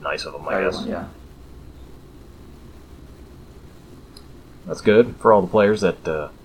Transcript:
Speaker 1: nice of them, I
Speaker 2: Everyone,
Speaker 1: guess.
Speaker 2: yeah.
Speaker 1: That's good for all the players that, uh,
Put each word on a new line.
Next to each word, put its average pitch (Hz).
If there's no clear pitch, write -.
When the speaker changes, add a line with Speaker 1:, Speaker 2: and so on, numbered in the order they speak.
Speaker 1:
nice 73
of 73
them, 73
I 80
Speaker 2:
Everyone, -
Speaker 1:
guess. -
Speaker 2:
yeah. -
Speaker 1:
That's 80
good 113
for 110
all 104
the 90
players 101
that, -
uh, 76